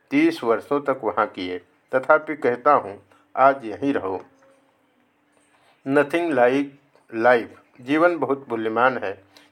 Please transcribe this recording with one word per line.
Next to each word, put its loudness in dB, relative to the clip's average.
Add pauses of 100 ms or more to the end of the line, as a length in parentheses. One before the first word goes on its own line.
(100)
तीस 0
वर्षों 0
तक -4
वहाँ 0
किए। -8 (360)
तथापि 0
कहता 0
हूँ, -2 (340)
आज 2
यहीं -4
रहो। -6 (1600)
Nothing 0
like 2 (560)
life। 0
जीवन 2
बहुत -4
मूल्यवान 0
है, -10 (260)